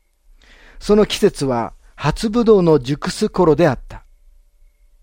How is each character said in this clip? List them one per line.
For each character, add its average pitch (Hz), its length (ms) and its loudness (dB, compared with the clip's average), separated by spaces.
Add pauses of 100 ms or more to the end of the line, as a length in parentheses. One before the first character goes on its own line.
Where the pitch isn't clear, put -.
(800)
そ 208 160 0
の 208 100 4
季 - 120 -8
節 175 280 0
は 117 280 -4 (220)
初 151 340 -4
ぶ 226 160 0
ど 214 140 4
う 180 40 0
の 156 160 4
熟 139 320 -6
す 214 180 -4
頃 160 260 2
で 165 120 2
あ 131 60 0
っ - 140 -10
た。 - 180 -18 (960)